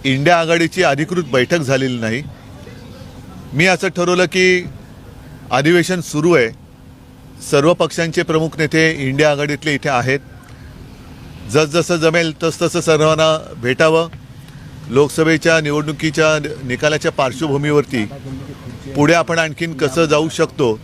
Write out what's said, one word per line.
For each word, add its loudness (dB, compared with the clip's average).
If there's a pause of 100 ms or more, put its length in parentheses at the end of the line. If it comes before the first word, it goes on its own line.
इंडिया 4
आघाडीची 0
अधिकृत 0
बैठक 2
झालेली -2
नाही. -4 (1300)
मी 2
असं 2
ठरवलं 2
की 2 (840)
अधिवेशन 2
सुरू 0
आहे, 4 (1000)
सर्व 4
पक्षांचे -2
प्रमुख 0
नेते 2
इंडिया 2
आघाडीतले -2
इथे -4
आहेत, 0 (1300)
जसजसं 0
जमेल 0 (100)
तसतसं -2
सर्वांना 2
भेटावं. 2 (840)
लोकसभेच्या 4
निवडणुकीच्या -2
निकालाच्या 0
पार्श्वभूमीवरती 0 (840)
पुढे 4
आपण 0
आणखीन -4
कसं 0
जाऊ 0
शकतो -2